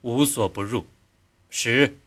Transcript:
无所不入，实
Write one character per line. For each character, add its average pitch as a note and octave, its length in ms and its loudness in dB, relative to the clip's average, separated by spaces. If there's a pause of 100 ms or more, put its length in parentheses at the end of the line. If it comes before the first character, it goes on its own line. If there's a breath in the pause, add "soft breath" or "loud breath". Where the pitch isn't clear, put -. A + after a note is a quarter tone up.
无 B2 220 0
所 C3 240 0
不 G2 140 -6
入， G#2 240 -6 (640)
实 B2 560 0